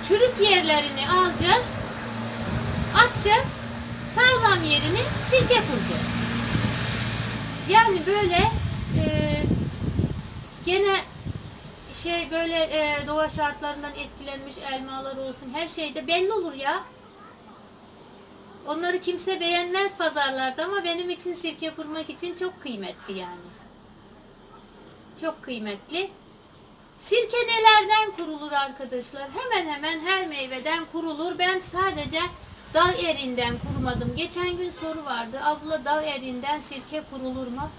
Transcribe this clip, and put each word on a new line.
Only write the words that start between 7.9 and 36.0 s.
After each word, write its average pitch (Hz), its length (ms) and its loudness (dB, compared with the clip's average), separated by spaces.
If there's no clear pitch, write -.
böyle, 392 440 4
e, - 460 2
gene 392 300 4
şey 339 380 -4
böyle, 330 240 0
e, 302 520 0
doğa 302 220 2
şartlarından 294 640 -4
etkilenmiş 277 680 -12
elmalar 269 600 -8
olsun, 262 360 -8
her 320 140 -4
şeyde 302 400 -8
belli 370 240 2
olur 339 220 -2
ya. 277 300 -4
Onları 349 320 0
kimse 359 400 -2
beğenmez 349 580 0
pazarlarda 269 680 0
ama 392 200 -2
benim 349 260 -2
için 349 240 -6
sirke 320 420 -6
kurmak 311 340 -8
için 349 260 -8
çok 370 260 -6
kıymetli 196 560 -8
yani. 180 300 -10
Çok 320 220 -4
kıymetli. 240 680 -6
Sirke 466 400 0
nelerden 427 800 6
kurulur 302 340 -8
arkadaşlar? 269 760 -4
Hemen 370 440 -2
hemen 311 320 -4
her 370 220 2
meyveden 285 640 -4
kurulur. 330 480 -4
Ben 370 200 4
sadece 349 600 -2
dağ 349 180 8
eriğinden 254 680 0
kurmadım. 247 560 -2
Geçen 349 420 -2
gün 359 140 -4
soru 320 340 -8
vardı. 233 380 -6
"Abla, 302 420 -2
dağ 302 160 2